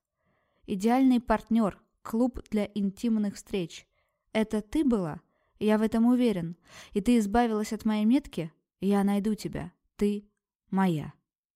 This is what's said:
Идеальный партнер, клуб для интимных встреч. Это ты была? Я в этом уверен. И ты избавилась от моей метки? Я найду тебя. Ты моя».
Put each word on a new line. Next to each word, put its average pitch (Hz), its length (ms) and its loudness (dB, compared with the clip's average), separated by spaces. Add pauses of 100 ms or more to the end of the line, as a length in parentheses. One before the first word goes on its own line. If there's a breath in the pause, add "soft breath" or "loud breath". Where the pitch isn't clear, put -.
(680)
Идеальный 240 520 4
партнер, 220 640 0 (200)
клуб 240 380 -2 (100)
для 208 240 -2
интимных 208 600 -2
встреч. - 520 -8 (460)
Это 220 260 -2
ты 302 240 -2
была? 180 380 -2 (360)
Я 214 200 2
в 214 40 -2
этом 220 220 2
уверен. 226 540 2 (340 loud breath)
И 208 80 -2
ты 240 160 2
избавилась 220 560 0
от 214 140 -6
моей 214 180 0
метки? 220 480 0 (280)
Я 202 220 2
найду 202 320 0
тебя. 165 380 -8 (240)
Ты 208 320 -2 (420)
моя». 185 440 -2 (420)